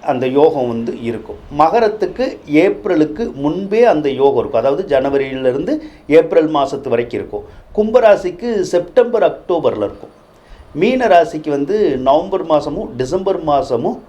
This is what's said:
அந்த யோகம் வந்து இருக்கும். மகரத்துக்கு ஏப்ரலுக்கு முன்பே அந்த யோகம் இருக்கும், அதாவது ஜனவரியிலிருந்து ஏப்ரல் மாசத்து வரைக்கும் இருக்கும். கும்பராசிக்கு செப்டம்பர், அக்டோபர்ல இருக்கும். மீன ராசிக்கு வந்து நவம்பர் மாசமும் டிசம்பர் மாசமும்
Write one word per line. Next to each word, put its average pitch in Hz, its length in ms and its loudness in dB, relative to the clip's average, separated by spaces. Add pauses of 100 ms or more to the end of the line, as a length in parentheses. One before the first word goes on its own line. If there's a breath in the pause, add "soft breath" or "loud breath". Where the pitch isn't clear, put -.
(100)
அந்த 131 160 -2
யோகம் 139 420 2
வந்து 117 240 -4 (160)
இருக்கும். 107 300 -8 (220)
மகரத்துக்கு 175 640 0 (380)
ஏப்ரலுக்கு 185 600 -2 (200)
முன்பே 190 360 -2 (120)
அந்த 147 180 0
யோகம் 135 280 2
இருக்கும், 113 240 0
அதாவது 143 200 0 (100)
ஜனவரியிலிருந்து 135 800 0 (460 loud breath)
ஏப்ரல் 160 380 2
மாசத்து 135 360 -2
வரைக்கும் 117 280 -2
இருக்கும். 104 240 -10 (320 loud breath)
கும்பராசிக்கு 214 840 2
செப்டம்பர், 180 720 0
அக்டோபர்ல 113 580 -2
இருக்கும். - 260 -14 (680 soft breath)
மீன 240 340 2
ராசிக்கு 156 420 2
வந்து 165 220 -2 (300)
நவம்பர் 175 380 0
மாசமும் 151 500 -2
டிசம்பர் 180 540 -2
மாசமும் 139 480 0 (100)